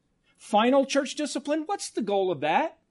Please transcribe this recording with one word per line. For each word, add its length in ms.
Final 480
church 300
discipline, 500
what's 240
the 120
goal 300
of 100
that? 360